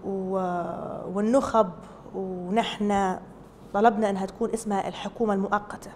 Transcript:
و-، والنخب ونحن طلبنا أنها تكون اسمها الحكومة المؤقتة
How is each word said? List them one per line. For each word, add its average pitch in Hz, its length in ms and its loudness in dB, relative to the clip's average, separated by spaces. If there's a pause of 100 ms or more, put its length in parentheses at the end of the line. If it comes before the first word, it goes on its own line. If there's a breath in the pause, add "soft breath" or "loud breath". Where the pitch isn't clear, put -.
و-، 190 300 -2 (800)
والنخب 220 540 4 (460)
ونحن 190 1000 0 (580)
طلبنا 214 360 6
أنها 196 160 0
تكون 214 280 -2
اسمها 202 340 -2
الحكومة 202 460 0
المؤقتة 202 600 -2